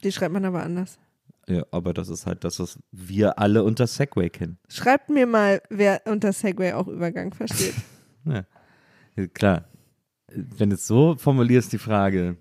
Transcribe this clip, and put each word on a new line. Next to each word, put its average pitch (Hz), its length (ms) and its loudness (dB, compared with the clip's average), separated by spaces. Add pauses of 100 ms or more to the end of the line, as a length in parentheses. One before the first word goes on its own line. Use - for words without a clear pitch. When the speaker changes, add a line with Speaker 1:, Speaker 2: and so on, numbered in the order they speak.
Speaker 1:
Die 196 80 -2
schreibt 175 200 -4
man 196 120 -2
aber 180 180 -4
anders. 175 380 -8 (480)
Speaker 2:
Ja, 90 240 -2
aber 87 200 -4
das 87 160 -6
ist - 180 -10
halt 90 180 -6
das, 85 160 -4
was - 180 -8 (140)
wir 95 460 0
alle 104 260 4
unter 117 240 2
Segway 98 420 -2
kennen. 85 280 -10 (100)
Speaker 1:
Schreibt - 420 0
mir 269 160 4
mal, 208 340 2 (100)
wer 202 340 2
unter 208 280 0
Segway 185 420 -2
auch 165 140 -4
Übergang 175 460 -6
versteht. 202 440 -4
Speaker 2:
<laughs> 107 60 -10 (400)
Ja. 120 200 -2 (720)
Ja, 95 100 -4
klar. 87 380 2 (680)
Wenn 104 360 -2
du 95 60 0
es - 100 -10
so 143 320 6
formulierst, 123 540 2
die 110 60 -4
Frage, 98 640 0